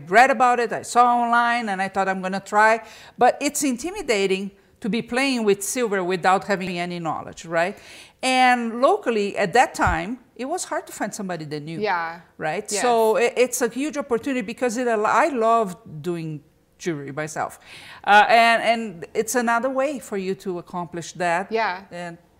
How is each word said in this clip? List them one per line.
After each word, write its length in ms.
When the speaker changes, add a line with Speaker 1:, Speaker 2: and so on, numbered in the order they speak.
Speaker 1:
read 240
about 280
it, 120
I 120
saw 200
online, 460
and 120
I 80
thought 180
I'm 140
gonna 180
try. 260
But 240
it's 220
intimidating 880
to 80
be 120
playing 440
with 180
silver 400
without 400
having 340
any 220
knowledge, 460
right? 320
And 600
locally, 560
at 160
that 200
time, 460
it 100
was 200
hard 220
to 60
find 200
somebody 320
that 160
knew. 180
Speaker 2:
Yeah. 420
Speaker 1:
Right? 340
Speaker 2:
Yes. 100
Speaker 1:
So 360
i-, 180
it's 260
a 80
huge 280
opportunity 440
because 360
it 100
al-, 180
I 220
love 480
doing 400
jewelry 340
myself. 480
Uh, 260
and, 340
and 500
it's 220
another 340
way 300
for 180
you 180
to 240
accomplish 540
that. 380
Speaker 2:
Yeah. 400
Speaker 1:
And 260